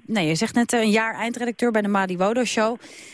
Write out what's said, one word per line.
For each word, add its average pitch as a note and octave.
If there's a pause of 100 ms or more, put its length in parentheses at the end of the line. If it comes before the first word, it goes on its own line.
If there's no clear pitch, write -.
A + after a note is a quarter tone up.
nee, G#3
je D#3+
zegt G#3+
net, A#3+
eh, A#3+
een A3
jaar A3
eindredacteur A#3+
bij G#3+
de G3+
Madi F#3+
Wodo A3
Show. A3+ (380)